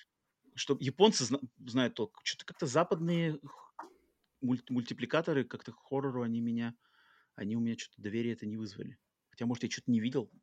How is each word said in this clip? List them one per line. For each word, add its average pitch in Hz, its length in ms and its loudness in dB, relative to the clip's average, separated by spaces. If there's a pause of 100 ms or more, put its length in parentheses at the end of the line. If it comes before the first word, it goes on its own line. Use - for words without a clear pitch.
(560)
чтоб - 260 0
японцы 185 420 6
зна-, 123 160 0 (260)
знают 120 300 2
толк. - 280 -6
Че-то - 220 -6
как-то - 200 -4
западные 165 760 2
х-, - 280 -20 (720)
мульт-, 123 280 0
мультипликаторы 127 760 0
как-то - 280 -10
к - 80 -20
хоррору, 135 420 -2
они 117 200 0
меня, 117 340 -2 (600)
они 107 200 -2
у 117 40 0
меня 117 160 0
че-то - 260 -14
доверие 113 320 -2
это 110 120 -10
не 104 120 -6
вызвали. 104 400 -10 (320)
Хотя, - 160 -4
может, 120 180 0
я 110 60 -2
че-то - 220 -6
не 113 80 4
видел. 117 300 -2 (120)